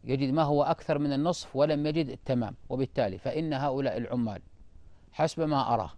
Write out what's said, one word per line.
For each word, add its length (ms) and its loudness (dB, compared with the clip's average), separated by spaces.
يجد 300 0
ما 100 4
هو 200 4
أكثر 360 0
من 140 0
النصف 420 -2
ولم 300 2
يجد 240 0
التمام، 460 -2
وبالتالي 480 0
فإن 360 -2
هؤلاء 440 0
العمال، 440 -2
حسب 300 0
ما 320 2
أراه 240 0